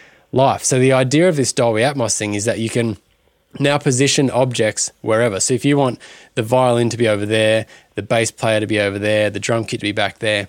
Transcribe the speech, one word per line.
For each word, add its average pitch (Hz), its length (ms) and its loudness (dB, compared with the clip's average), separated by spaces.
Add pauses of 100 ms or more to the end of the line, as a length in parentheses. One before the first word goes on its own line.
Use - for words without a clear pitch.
(320)
life. 123 320 2
So 131 160 0
the 131 140 4
idea 135 340 2
of 170 80 2
this 131 160 0
Dolby 117 300 0
Atmos 135 360 -2
thing 104 180 -4
is 104 100 -4
that 104 140 -2
you 113 100 -4
can 117 280 -2 (640)
now 143 180 2
position 135 520 2
objects 117 640 -2 (100)
wherever. 110 400 0
So - 120 -2
if 120 120 -2
you 143 120 2
want 127 220 0 (360)
the 120 80 -2
violin 120 480 2
to 113 60 -6
be 117 100 2
over 104 180 0
there, 110 400 2 (300)
the 104 80 -6
bass 113 280 0
player 110 280 -2
to 107 80 -2
be 107 120 -2
over 101 200 -2
there, 107 300 0
the 101 100 -8
drum 113 260 -2
kit 110 160 -8
to 98 40 -8
be 104 60 -2
back 101 280 -4
there, 107 300 -2